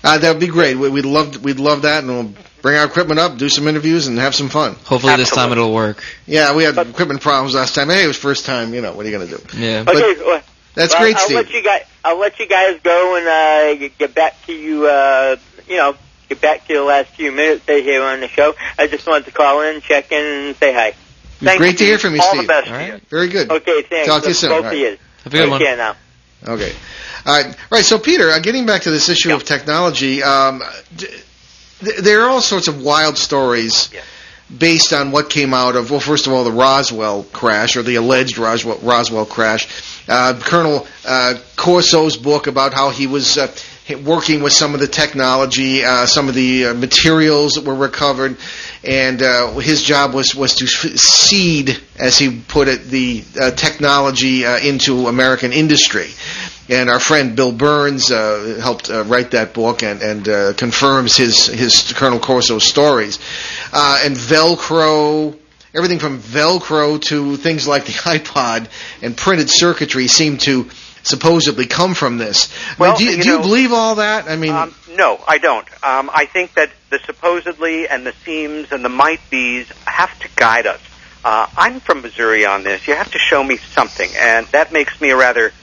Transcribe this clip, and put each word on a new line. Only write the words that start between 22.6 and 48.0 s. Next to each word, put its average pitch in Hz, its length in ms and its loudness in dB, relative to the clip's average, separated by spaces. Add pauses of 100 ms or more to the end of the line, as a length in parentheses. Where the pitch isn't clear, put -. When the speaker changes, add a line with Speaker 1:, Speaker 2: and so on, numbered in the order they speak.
Speaker 2:
All 117 100 -10
Speaker 3:
to 156 80 -8
you. 202 80 -12
Speaker 2:
right. 208 160 -20
Speaker 1:
Very 170 180 -2
good. 175 240 -2
Speaker 4:
Okay, 160 300 0
thanks. 156 260 -4
Speaker 1:
Talk 151 140 2
to 151 60 -4
you - 20 0
Speaker 4:
Let's 165 100 -2
Speaker 1:
soon. 160 100 -2
Speaker 4:
go 160 80 2
Speaker 1:
All 160 60 0
right. 107 80 -6
Speaker 4:
see 143 100 -4
you. 117 80 0 (340)
Speaker 2:
Have - 20 -20
a 135 40 -14
good 151 120 0
Speaker 4:
Take 147 80 2
Speaker 2:
one. 139 120 0
Speaker 4:
care 131 160 0
now. 110 180 -4 (520)
Speaker 1:
Okay. 104 260 -6 (520)
All 143 160 2
right. 127 140 -6 (160)
Right. 220 140 4
So, 220 140 4
Peter, 269 300 2
uh, 160 100 2
getting 233 260 -2
back 202 180 0
to 170 80 0
this 156 180 0
issue 170 200 0
Speaker 3:
Yeah. 151 60 2
Speaker 1:
of 135 80 -6
technology, 143 800 -2
um, 135 400 2 (320)
d-, 185 120 -14 (760)
th-, 208 140 -4
there 208 240 4
are 247 80 4
all 262 120 2
sorts 190 260 -2
of 147 140 -6
wild 147 360 2
stories 120 760 0
Speaker 3:
Yeah. 92 80 -16 (540)
Speaker 1:
based 160 380 2
on 139 180 -2
what 147 180 0
came 139 240 0
out 123 220 2
of, 117 160 -2
well, 143 80 0
first 143 280 0
of 131 60 2
all, 127 100 2
the 117 80 0
Roswell 117 720 2
crash, 113 520 0
or 120 80 -4
the 120 120 -2
alleged 127 420 2
Roswell, 113 440 -2
Roswell 117 440 0
crash. 110 420 -2 (400)
Uh, 123 340 2
Colonel, 160 460 0 (180)
uh, 123 300 0 (220)
Corso's 165 580 2
book 143 320 -2
about 135 260 0
how 135 180 0
he 135 160 -4
was, 139 300 0
uh, 135 160 -2 (360)
h-, 135 80 -8
working 156 440 0
with 143 120 0
some 147 200 2
of 139 60 -6
the 143 80 0
technology, 135 960 0
uh, 123 220 2
some 139 240 2
of 127 60 -4
the, 127 320 0
uh, 120 80 -2
materials 147 800 2
that 147 120 -4
were 135 100 -4
recovered, 135 640 -2 (480)